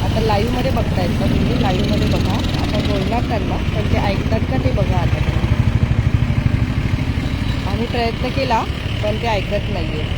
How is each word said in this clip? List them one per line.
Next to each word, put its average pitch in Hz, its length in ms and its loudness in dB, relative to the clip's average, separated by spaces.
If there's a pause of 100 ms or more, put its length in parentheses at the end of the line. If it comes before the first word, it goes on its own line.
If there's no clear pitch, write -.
आता - 160 0
लाईव्हमध्ये 240 520 0
बघतायत 214 380 0
का - 160 0
तुम्ही? - 360 2
लाईव्हमध्ये - 460 2
बघा. - 260 2
आपण - 540 0
बोलणार - 420 0
त्यांना, 226 260 -2
पण - 380 -2
ते - 40 2
ऐकतात 196 420 0
का 262 180 0
ते 254 140 2
बघा - 260 2
आता. - 200 2 (2500)
आम्ही 214 140 -2
प्रयत्न 240 440 -2
केला, 254 340 0 (400)
पण 214 180 0
ते 240 60 -2
ऐकत 202 420 -2
नाहीये. 165 340 -2 (140)